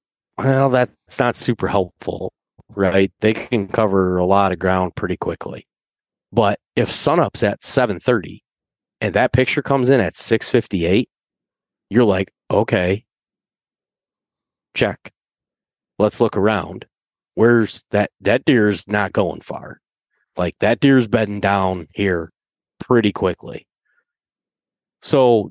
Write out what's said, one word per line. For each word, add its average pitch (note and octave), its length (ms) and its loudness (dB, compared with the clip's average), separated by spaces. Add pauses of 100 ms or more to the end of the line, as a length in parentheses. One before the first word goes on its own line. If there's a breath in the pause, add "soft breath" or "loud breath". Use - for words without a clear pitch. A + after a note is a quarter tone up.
(380)
Well, C3+ 320 2
that's - 480 -2
not B2 180 0
super G#2+ 320 -4
helpful, F#2 640 -4 (380)
right? G2 500 0
They A2 140 2
can G2+ 340 -4
cover F#2+ 480 0
a F2+ 80 0
lot G2 280 2
of F2 60 -6
ground F#2 380 0
pretty F#2 200 -6
quickly. - 500 -10 (640)
But G#2+ 260 0 (180)
if A#2 140 0
sunup's C#3+ 520 0
at G2+ 200 -2
seven A2 380 0
thirty - 420 -2 (580)
and G2 140 -4
that A#2+ 180 2
picture C3 300 0
comes C3 280 0
in C3 100 4
at F2 160 -2
six - 320 -2
fifty-eight, G2 600 0 (840)
you're A#2 140 4
like, G2 280 0 (180)
"Okay, G2 540 0 (1700)
check. - 380 -4 (840)
Let's G#2+ 220 0
look A2+ 160 0
around. G2+ 500 -4 (480)
Where's A#2 560 2
that, G#2 200 0 (100)
that A#2 240 0
deer's G#2 440 2
not G2+ 240 -2
going D#2+ 280 -2
far. - 400 -14 (560)
Like, F2+ 240 -4
that A2+ 200 2
deer's C3 260 4
bedding G#2 340 -2
down F#2+ 540 -2
here F2+ 380 -2 (480)
pretty A2+ 320 2
quickly." - 540 -6 (1400)
So A#2+ 480 2